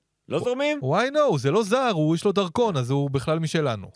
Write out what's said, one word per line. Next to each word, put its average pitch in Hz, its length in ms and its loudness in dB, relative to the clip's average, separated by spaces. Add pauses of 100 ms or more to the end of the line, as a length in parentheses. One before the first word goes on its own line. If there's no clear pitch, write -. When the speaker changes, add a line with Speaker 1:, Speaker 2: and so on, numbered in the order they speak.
(280)
Speaker 1:
לא 147 100 -2
Speaker 2:
Wh- - 60 -2
Speaker 1:
זורמים? 285 380 0
Speaker 2:
why 202 320 0
no? 277 240 2
זה 131 120 0
לא 208 120 2
זר, 247 300 0
הוא, 156 220 2
יש 170 100 -4
לו 202 80 2
דרכון, 196 440 0
אז 127 140 -2
הוא 143 200 0
בכלל 147 280 -2
משלנו. 135 580 -2